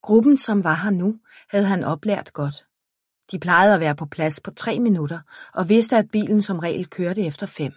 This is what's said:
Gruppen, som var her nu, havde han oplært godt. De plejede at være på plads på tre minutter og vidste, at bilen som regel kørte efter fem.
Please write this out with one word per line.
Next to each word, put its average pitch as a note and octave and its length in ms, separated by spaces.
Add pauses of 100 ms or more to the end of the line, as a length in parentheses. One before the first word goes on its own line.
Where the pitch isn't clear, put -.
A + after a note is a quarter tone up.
Gruppen, A#3 360
som G3+ 260
var D#3+ 100
her F3+ 160
nu, G3 300 (280)
havde G3+ 180
han F#3 180
oplært E3 480
godt. C#3+ 340 (640)
De F3+ 80
plejede F3+ 360
at E3+ 60
være D3 160
på D3+ 100
plads D#3 340
på - 100
tre - 280
minutter E3+ 420 (340)
og F3 140
vidste, A3+ 280
at G#3+ 140
bilen G#3 320
som F#3+ 160
regel E3+ 320
kørte F#3 320
efter E3+ 240
fem. C#3+ 300